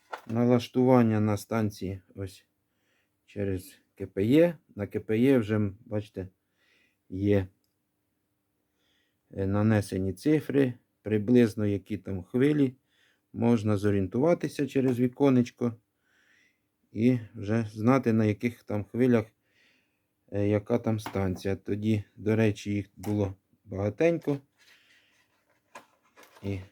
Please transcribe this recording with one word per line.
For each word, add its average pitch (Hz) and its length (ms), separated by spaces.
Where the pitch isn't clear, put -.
налаштування 120 920
на 107 180
станції 101 640
ось 98 300
через 98 540
К 98 120
П 98 160
Е. 156 340
На 101 120
К - 120
П 110 180
Е 131 200
вже, 104 340
бачите, 104 420
є, 98 380
е, 98 160
нанесені 101 680
цифри, 139 600
приблизно 107 640
які 101 320
там 95 260
хвилі. 139 520
Можна 110 440
зорієнтуватися 120 920
через 127 320
віконечко 123 760
і 120 260
вже 107 400
знати, 117 400
на 110 120
яких 113 380
там 104 200
хвилях, 117 420
е, 101 160
яка 107 320
там 110 200
станція. 98 560
Тоді, 104 480
до 107 200
речі, 107 360
їх 101 240
було 104 400
багатенько. 143 720
І 98 160